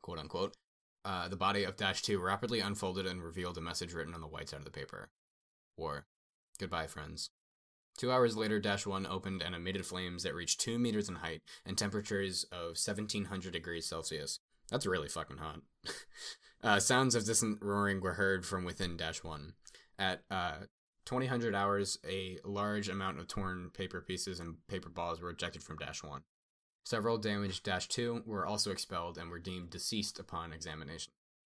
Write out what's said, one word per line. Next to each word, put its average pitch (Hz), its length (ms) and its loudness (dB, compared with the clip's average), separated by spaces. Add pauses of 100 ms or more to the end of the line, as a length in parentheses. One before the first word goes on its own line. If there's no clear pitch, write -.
quote 87 160 -8
unquote, 90 380 -2 (480)
uh, 90 240 0
the 95 80 -2
body 98 260 6
of 95 140 0
Dash 95 260 2
two 101 160 2
rapidly 101 400 2
unfolded 98 480 0
and 92 160 -2
revealed 87 360 -4
a - 20 -4
message 85 320 -4
written 82 200 -4
on 82 80 -8
the 78 60 -8
white 80 220 -8
side 71 100 -8
of 73 60 -10
the 69 80 -10
paper. - 400 -10 (640)
"War. 73 320 -4 (500)
Goodbye, 82 300 -2
friends." 78 420 -6 (680)
Two 127 140 0
hours 120 260 6
later, 107 220 4
Dash 101 280 2
one 98 180 0
opened 92 380 -2
and 87 120 -2
emitted 92 300 -2
flames 87 380 -4
that 80 120 0
reached 85 240 0
two 117 200 0
meters 107 300 4
in 87 80 -4
height 80 260 -4 (220)
and - 120 -2
temperatures 101 680 0
of 85 340 -6
seventeen 104 480 0
hundred 92 260 -4
degrees 85 340 -4
Celsius. 80 540 -4 (280)
That's 131 180 0
really 85 220 2
fucking 76 300 -4
hot. 78 240 -6 (220)
<laughs> - 100 -6 (680)
Uh, 104 160 8
sounds 127 360 8
of 110 100 6
distant 107 380 4
roaring 101 400 4
were 90 100 2
heard 95 320 4
from 92 200 0
within 87 300 -2
Dash 82 300 -4
one. 78 300 -8 (440)
At, 95 320 0
uh, 87 360 -2 (400)
twenty 127 180 0
hundred 120 300 2
hours, 101 500 4
a 92 400 -2
large 101 460 0
amount 95 280 0
of 90 100 -8
torn 90 420 -2
paper 92 320 -4
pieces 90 380 -4
and 82 260 -8
paper 92 240 -6
balls 85 320 -2
were 90 80 -4
ejected 82 320 -4
from 80 160 -10
Dash 73 240 -6
one. 71 220 -8 (600)
Several 117 320 2
damaged 101 480 0
Dash 90 240 2
two 120 380 0
were 104 180 0
also 104 280 2
expelled 87 440 -2
and 85 140 -6
were 85 80 -8
deemed 90 320 -6
deceased 104 480 -2
upon 82 340 -6
examination. 80 600 -8 (340)